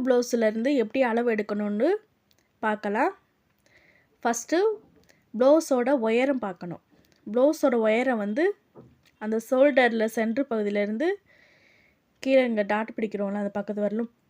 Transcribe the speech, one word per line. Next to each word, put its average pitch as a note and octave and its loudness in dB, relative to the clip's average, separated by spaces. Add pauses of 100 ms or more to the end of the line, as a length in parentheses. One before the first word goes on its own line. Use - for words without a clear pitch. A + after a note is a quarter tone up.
பிளவுஸ்லேருந்து A#3+ 0
எப்படி A#3+ 0
அளவு A#3 0
எடுக்கணும்னு G#3 -2 (640)
பார்க்கலாம். G#3+ -2 (1040)
ஃபஸ்ட்டு A#3 -2 (800)
பிளவுஸோட C4 2
உயரம் B3+ 0
பார்க்கணும். F3+ -10 (520)
பிளவுஸோட C4+ 2
உயரம் A#3 0
வந்து A#3 -2 (640)
அந்த A3 -4 (100)
ஷோல்டரில் B3 4
சென்ட்ரு A3+ -2
பகுதியிலேருந்து G#3+ -2 (1080)
கீழே C4+ 2
இங்கே A3+ -2
டாட் G#3 -4
பிடிக்கிறோம்ல, G3+ -4
அந்த G3+ -4
பக்கத்து G#3 -6
வரலும் G#3+ -4 (180)